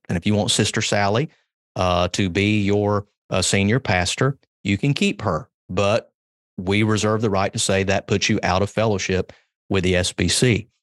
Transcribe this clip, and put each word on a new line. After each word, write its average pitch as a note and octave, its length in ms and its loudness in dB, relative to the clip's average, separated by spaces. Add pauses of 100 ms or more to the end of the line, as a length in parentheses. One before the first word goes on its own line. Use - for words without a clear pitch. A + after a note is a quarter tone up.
And F2+ 80 -2
if E2+ 100 -6
you G#2 80 2
want G2+ 160 0
Sister - 320 0
Sally, G#2+ 460 0 (480)
uh, F2+ 320 2
to F#2+ 220 -2
be G2+ 320 0
your, G#2 440 0 (240)
uh, F#2 120 0
senior G#2 380 2
pastor, G2 580 -2 (240)
you G2 160 0
can C#3+ 160 0
keep - 280 -2
her." E2+ 280 -4 (180)
But G2+ 440 0 (440)
we G2 260 0
reserve G#2+ 380 0
the A2 100 0
right G2 220 0
to A#2 60 -6
say G2 240 0
that G2 240 -2
puts G2+ 220 0
you A2 140 2
out F2+ 200 0
of G2+ 80 -2
fellowship G2 600 -2 (360)
with F#2+ 140 0
the F2+ 140 2
S F2+ 160 0
B F2 160 -2
C. - 400 0 (140)